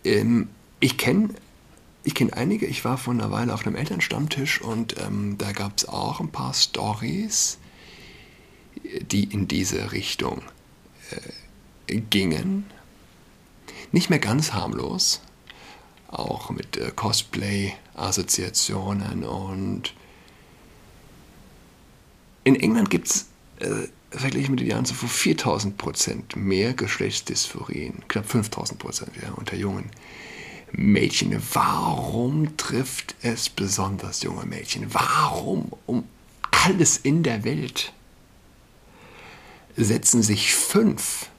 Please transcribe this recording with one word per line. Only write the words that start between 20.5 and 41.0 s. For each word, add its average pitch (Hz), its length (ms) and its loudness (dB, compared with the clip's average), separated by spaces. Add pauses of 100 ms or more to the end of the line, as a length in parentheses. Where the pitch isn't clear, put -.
in 135 120 8
England 220 340 4
gibt's, - 400 0 (280)
äh, - 300 -4 (220)
verglichen 135 420 0
mit 123 80 2
den 120 80 0
Jahren 113 160 2
zuvor 120 240 -2
viertausend 107 680 2
Prozent - 580 -2
mehr 98 380 2
Geschlechtsdysphorien, - 1300 -4
knapp - 180 -2
fünftausend - 540 0
Prozent, - 320 -8 (100)
ja, - 100 -10
unter - 240 -6
jungen 98 340 -4 (840)
Mädchen. - 680 4 (120)
Warum - 1040 0
trifft - 640 -4
es 117 260 -2
besonders 98 720 -2
junge - 240 -4
Mädchen? - 480 -6
Warum - 760 2 (140)
um 120 180 0 (460)
alles 180 460 6
in 156 260 4
der 117 220 2
Welt - 480 -2 (1800)
setzen 113 460 4
sich 104 320 4
fünf - 760 2 (100)